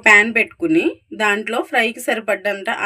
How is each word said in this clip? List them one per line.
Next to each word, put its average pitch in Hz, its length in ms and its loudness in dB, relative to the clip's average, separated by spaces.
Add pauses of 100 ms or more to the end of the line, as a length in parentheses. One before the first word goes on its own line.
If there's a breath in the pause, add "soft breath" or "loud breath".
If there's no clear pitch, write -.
ప్యాన్ 214 320 6
పెట్టుకుని 320 480 0 (380)
దాంట్లో 214 360 -2 (120)
ఫ్రైకి 240 360 -2
సరిపడ్డంత 202 600 -4 (180)